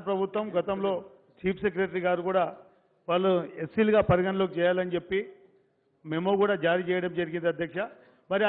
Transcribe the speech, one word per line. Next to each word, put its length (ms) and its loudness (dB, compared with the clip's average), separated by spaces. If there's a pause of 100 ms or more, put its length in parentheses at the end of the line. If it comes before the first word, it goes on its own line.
ప్రభుత్వం 360 -2 (120)
గతంలో 360 -2 (460)
చీఫ్ 260 -2
సెక్రటరీ 440 -2
గారు 200 2
కూడా 160 2 (640)
వాళ్ళు 220 4 (320)
ఎస్సీలుగా 480 4
పరిగణలోకి 480 0
చేయాలని 380 0
చెప్పి 240 -4 (840)
మెమో 260 -2 (120)
కూడా 140 2 (100)
జారీ 240 2
చేయడం 300 -2
జరిగింది 320 -2
అధ్యక్ష. 260 -6 (520)
మరి 180 0